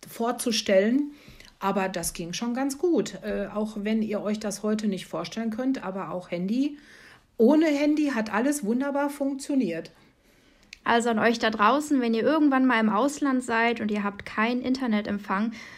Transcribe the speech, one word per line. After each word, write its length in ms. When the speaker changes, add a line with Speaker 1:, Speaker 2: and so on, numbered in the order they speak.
Speaker 1:
vorzustellen. 1040
Aber 280
das 240
ging 200
schon 200
ganz 240
gut, 440
äh, 320
auch 280
wenn 200
ihr 200
euch 180
das 240
heute 240
nicht 200
vorstellen 440
könnt, 320
aber 280
auch 200
Handy. 460
Ohne 300
Handy 460
hat 200
alles 320
wunderbar 440
funktioniert. 840
Speaker 2:
Also 260
an 100
euch 200
da 100
draußen, 520
wenn 120
ihr 100
irgendwann 420
mal 140
im 100
Ausland 540
seid 380
und 100
ihr 120
habt 220
keinen 360
Internetempfang, 880